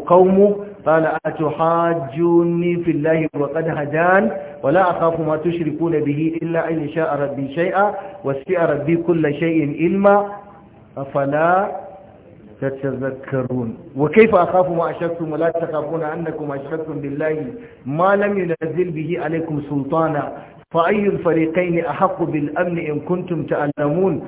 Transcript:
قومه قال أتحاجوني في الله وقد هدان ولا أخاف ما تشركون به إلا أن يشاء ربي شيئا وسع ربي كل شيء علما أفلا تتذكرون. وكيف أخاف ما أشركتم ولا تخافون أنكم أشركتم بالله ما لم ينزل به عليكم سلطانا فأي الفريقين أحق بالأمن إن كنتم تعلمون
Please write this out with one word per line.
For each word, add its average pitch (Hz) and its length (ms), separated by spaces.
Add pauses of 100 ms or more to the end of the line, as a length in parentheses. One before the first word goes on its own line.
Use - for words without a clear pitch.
قومه 190 500 (300)
قال 160 180 (220)
أتحاجوني 170 1500
في 170 140
الله 156 460
وقد 147 320
هدان 165 640 (320)
ولا 175 280
أخاف 165 300
ما 151 160
تشركون 160 640
به 151 420
إلا 165 280
أن 160 140
يشاء 143 360
ربي 139 340
شيئا 185 400 (300)
وسع 165 400
ربي 151 320
كل 165 380
شيء 156 460
علما 202 480 (680)
أفلا 151 720 (920)
تتذكرون. 127 1160 (200)
وكيف 175 380
أخاف 180 360
ما 165 200
أشركتم 170 420
ولا 165 180
تخافون 160 520
أنكم 151 500
أشركتم 151 480
بالله 151 360 (500)
ما 175 300
لم 208 220
ينزل 165 520
به 160 340
عليكم 160 360 (100)
سلطانا 143 640 (380)
فأي 202 360
الفريقين 170 800
أحق 175 380
بالأمن 156 560
إن 147 220
كنتم 175 420
تعلمون 147 840